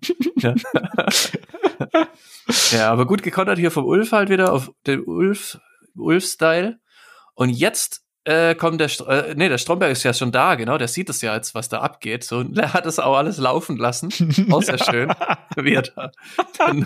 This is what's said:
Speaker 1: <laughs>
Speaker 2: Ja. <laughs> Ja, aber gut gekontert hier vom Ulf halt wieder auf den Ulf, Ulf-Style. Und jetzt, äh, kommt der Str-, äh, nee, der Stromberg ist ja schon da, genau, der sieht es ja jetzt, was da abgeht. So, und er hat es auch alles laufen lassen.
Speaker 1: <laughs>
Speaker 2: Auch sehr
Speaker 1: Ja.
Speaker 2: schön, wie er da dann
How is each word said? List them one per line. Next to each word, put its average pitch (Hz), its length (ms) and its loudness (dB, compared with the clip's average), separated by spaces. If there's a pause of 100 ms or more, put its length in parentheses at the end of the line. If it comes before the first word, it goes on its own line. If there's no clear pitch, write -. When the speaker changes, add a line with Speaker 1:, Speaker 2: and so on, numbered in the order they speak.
(180)
Speaker 1:
<laughs> 277 180 -2
Speaker 2:
Ja. 123 220 2
<laughs> - 60 -10 (2000)
Ja, 113 200 4
aber 123 140 4
gut 196 180 0
gekontert 190 340 0
hier 170 140 2
vom 139 140 0
Ulf 196 260 2
halt 202 180 2
wieder 185 240 4
auf 131 180 -2 (160)
den 139 160 0
Ulf, - 540 -2 (380)
Ulf-Style. 175 840 0 (540)
Und 127 160 0
jetzt, 139 520 -2 (220)
äh, 165 320 4
kommt 165 260 0
der 147 60 2
Str-, - 200 -6 (220)
äh, 156 60 -8
nee, 170 140 2
der 123 80 0
Stromberg 170 340 0
ist 120 120 -2
ja 123 100 2
schon 123 180 -2
da, 143 240 4
genau, 120 220 -2
der 120 100 -2
sieht - 220 -6
es - 120 -6
ja 110 140 -2
jetzt, - 200 -8
was 113 140 -8
da 113 120 -4
abgeht. 120 420 -6
So, 120 140 -6
und 135 200 -4
er 151 160 0
hat 175 120 0
es 160 140 -4
auch 135 180 2
alles 156 200 0
laufen 135 400 0
lassen. 123 320 -2
Speaker 1:
<laughs> 175 420 2
Speaker 2:
Auch 160 120 4
sehr 156 140 -2
Speaker 1:
Ja. - 140 0
Speaker 2:
schön, 120 220 2 (440)
wie 139 160 2
er 135 100 2
da 135 280 -12 (460)
dann 302 280 2